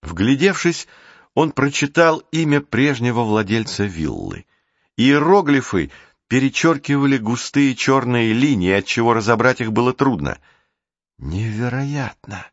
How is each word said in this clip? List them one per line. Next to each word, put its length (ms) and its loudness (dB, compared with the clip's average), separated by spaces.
Вглядевшись, 840 0
он 180 2
прочитал 800 0
имя 300 0
прежнего 600 0
владельца 640 -2
виллы. 600 -6
Иероглифы 960 2
перечёркивали 880 0
густые 580 0
чёрные 580 0
линии, 380 2
отчего 420 0
разобрать 480 2
их 100 -4
было 220 0
трудно. 460 -2
Невероятно! 1400 -6